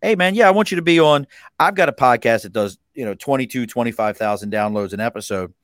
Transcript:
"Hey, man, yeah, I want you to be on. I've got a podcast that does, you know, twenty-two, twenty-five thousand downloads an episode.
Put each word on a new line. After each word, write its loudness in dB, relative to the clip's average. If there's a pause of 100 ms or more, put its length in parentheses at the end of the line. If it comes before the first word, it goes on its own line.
"Hey, 0
man, 0
yeah, 6
I 6
want 0
you -4
to -4
be 4
on. 4 (340)
I've 2
got 2
a -6
podcast 2
that -16
does, -4 (160)
you -10
know, -6
twenty-two, -4
twenty-five -4
thousand -4
downloads -4
an -10
episode. -8 (100)